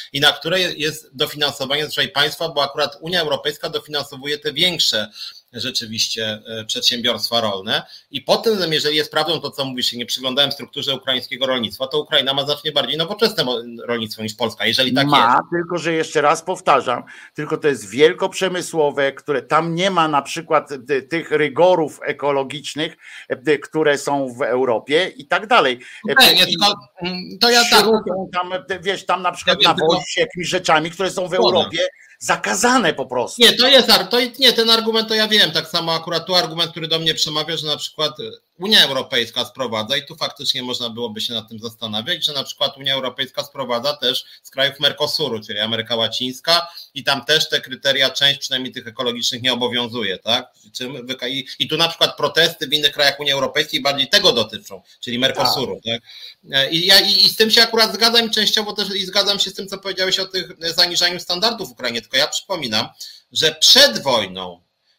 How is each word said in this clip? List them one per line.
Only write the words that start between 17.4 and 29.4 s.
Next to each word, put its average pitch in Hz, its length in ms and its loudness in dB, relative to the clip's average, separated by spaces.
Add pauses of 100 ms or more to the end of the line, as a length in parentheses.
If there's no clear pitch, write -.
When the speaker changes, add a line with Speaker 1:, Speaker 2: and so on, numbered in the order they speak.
Speaker 2:
to 156 100 0
jest 110 220 -2
wielkoprzemysłowe, 151 1200 2
które 135 300 -4
tam 160 340 0
nie 190 160 2
ma 165 160 4
na 147 140 2
przykład, 160 500 -2
e, 131 300 -2
tych 160 300 -4
rygorów 151 720 4
ekologicznych, 143 920 -4 (320)
e, 131 280 2
które 147 400 2
są 139 360 -2
w 123 80 -6
Europie 127 760 2
i - 100 -16
tak 190 200 0
dalej. 143 320 4 (300)
E, 139 40 2
Speaker 1:
Okej, 180 220 8
nie, 180 80 6
Speaker 2:
i 175 140 0
Speaker 1:
tylko, 202 160 4 (280)
mm, 180 400 -8
to 240 80 4
ja 240 200 6
tak. 233 100 8
Speaker 2:
śrutą 202 540 0
tam, 180 200 -2
e, 185 280 -6
wiesz, 185 240 -4
tam 185 160 0
na 180 100 2
przykład 180 300 0